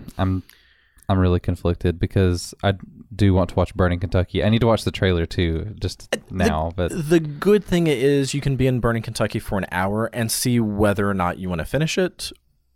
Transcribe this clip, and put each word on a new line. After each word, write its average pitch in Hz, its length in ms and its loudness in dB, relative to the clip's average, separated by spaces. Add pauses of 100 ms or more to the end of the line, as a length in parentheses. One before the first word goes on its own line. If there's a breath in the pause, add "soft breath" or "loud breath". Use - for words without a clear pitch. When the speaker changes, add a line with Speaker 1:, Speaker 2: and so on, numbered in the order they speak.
(180)
Speaker 1:
I'm, 95 240 0 (680 soft breath)
I'm 98 100 2
really 90 220 4
conflicted 87 580 -2
because 92 540 0 (100)
I 98 120 0 (380)
do 98 200 4
want 92 160 2
to - 60 -14
watch 92 200 0
Burning 87 240 2
Kentucky. 90 420 0
I 92 60 2
need 113 140 4
to 120 60 4
watch 110 180 2
the 92 60 0
trailer, 87 340 0
too, 87 560 -2
just - 340 -8
Speaker 2:
Uh, - 40 -8 (100)
the, - 40 -12 (120)
Speaker 1:
now. 80 320 0
But 87 180 -2
Speaker 2:
the 165 240 2
good 160 460 2
thing 170 220 0
is 139 460 2
you 143 60 -4
can 135 160 0
be 127 120 2
in 127 120 2
Burning 117 220 0
Kentucky 113 360 -4
for 107 200 -4
an 92 120 -2
hour 101 440 -2
and 110 180 -2
see 120 300 0
whether 101 480 2
or 101 40 0
not 90 260 -2
you 92 100 -6
wanna 80 160 -4
finish 156 320 -2
it. - 340 -4 (440)